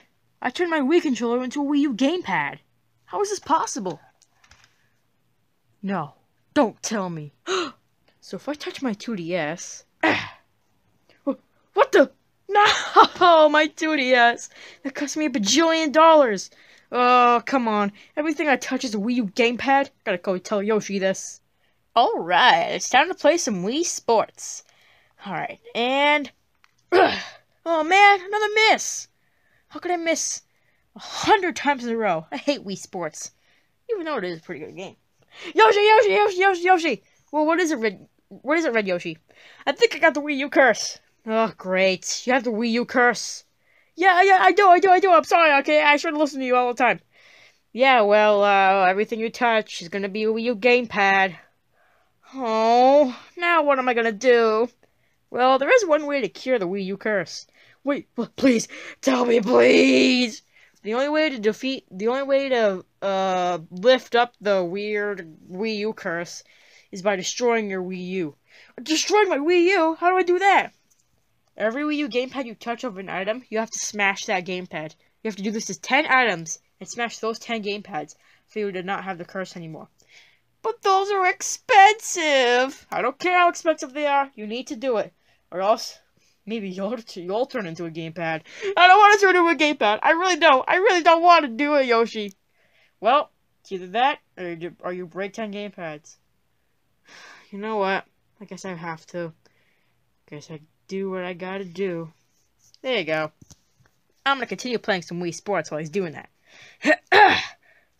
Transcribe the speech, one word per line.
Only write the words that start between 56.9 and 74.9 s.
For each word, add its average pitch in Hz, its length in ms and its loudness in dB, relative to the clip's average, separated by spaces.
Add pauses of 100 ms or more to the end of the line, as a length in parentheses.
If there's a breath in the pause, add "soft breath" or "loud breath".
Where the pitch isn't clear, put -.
curse. 196 480 -6 (360 soft breath)
Wait, 269 320 -6
pl-, 226 220 -6
please, 247 320 2 (320 loud breath)
tell 254 240 0
me, 240 160 2
please! 254 1000 4 (400 soft breath)
The 202 100 -6
only 262 160 -2
way 311 220 0
to 269 80 -8
defeat, 220 520 -4
the 190 180 -6
only 262 160 -2
way 277 260 0
to, 214 340 0 (160)
uh, 185 600 -2 (100)
lift 240 440 0
up 240 280 0
the 190 200 0
weird 202 760 -8 (120)
Wii 208 280 -6
U 214 160 -6
curse 170 500 -10 (460 soft breath)
is 196 100 -14
by 202 160 -2
destroying 226 540 -2
your 190 120 -6
Wii 180 260 -10
U. 180 280 -6 (460 soft breath)
Destroying 349 480 0
my 294 80 0
Wii 339 300 2
U? 330 300 0
How 339 120 0
do 370 80 2
I 370 40 4
do 349 160 0
that? 359 340 2 (840)
Every 226 260 -4
Wii 302 140 -4
U 294 140 -4
gamepad 254 340 -6
you 233 100 -14
touch 233 300 -10
of 202 140 -10
an 196 100 -14
item, 190 400 -6
you 214 100 -6
have 220 120 -6
to - 80 -10
smash 196 480 -4
that 185 180 -4
gamepad. 180 500 -10 (280)